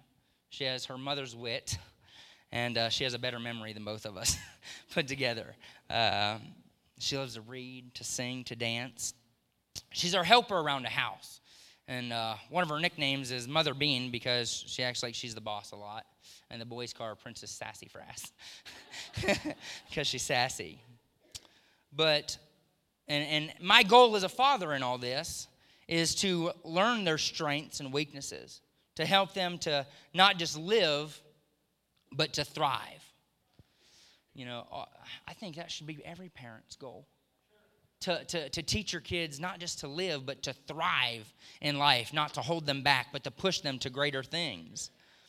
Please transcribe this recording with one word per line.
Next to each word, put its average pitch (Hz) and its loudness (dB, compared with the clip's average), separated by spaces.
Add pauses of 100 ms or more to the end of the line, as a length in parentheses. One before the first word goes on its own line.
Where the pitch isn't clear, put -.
(480)
She - -6
has 127 -2
her 131 -8
mother's 135 -6
wit. 117 -6 (720)
And, 120 -2
uh, 113 2
she 113 0
has 127 -2
a 120 -6
better 123 -4
memory 117 -8
than 107 -12
both 107 -8
of 104 -10
us 104 0 (280)
<laughs> - -16
put 160 0
together. 123 -2 (340)
Uh, 104 2 (600)
she 135 -2
loves 131 -6
to 113 -12
read, 127 -14
to - -12
sing, 127 -4
to 123 -8
dance. 117 -4 (800)
She's 175 0
our 180 4
helper 208 8
around 143 2
the 120 -4
house. 113 -4 (500)
And, 123 -4
uh, 113 -2 (160)
one 170 2
of 170 0
her 151 -2
nicknames 139 0
is 123 -4
Mother 147 4
Bean 131 2
because 120 0
she - -4
acts 123 -2
like 120 -4
she's 117 -8
the 107 -10
boss 107 -8
a 107 -14
lot. 104 -12 (460)
And 117 -10
the 117 -10
boys 120 -8
call 117 -8
her 107 -6
Princess 110 -14
Sassy - -14
Frass - -14 (960)
<laughs> 302 0 (400)
'cause 143 -2
she's 127 -2
sassy. 123 0 (1080)
But, 147 4 (720)
and, 147 0
and 151 -2
my 208 10
goal 226 10
as 196 2
a 185 0
father 226 2
in 131 0
all 123 0
this 127 -4 (400)
is 165 2
to 175 2 (100)
learn 202 2
their 160 4
strengths 147 -2
and 135 -8
weaknesses, 139 -6 (360)
to 156 0
help 196 6
them 175 0
to 143 0 (260)
not 190 8
just 151 -2
live, 156 4 (960)
but 147 0
to 147 0
thrive. 123 -2 (1300)
You 131 -14
know, 120 -8
uh, - -10 (420)
I - -12
think 165 -12
that 170 -10
should - -10
be 151 -10
every 175 -14
parent's 117 -18
goal. 131 -16 (960)
To, 175 0
to, 156 -2
to 170 -4
teach 202 -2
your 170 -4
kids 165 -2
not 185 -4
just 170 -8
to 151 -8
live, 151 -2
but 135 -6
to 139 -4
thrive 131 0 (280)
in 147 2
life, 135 6
not 151 0
to 143 -2
hold 160 0
them 139 0
back, 131 4
but 139 -8
to 131 -4
push 190 0
them 135 -2
to 135 -4
greater 135 0
things. 120 -6 (360)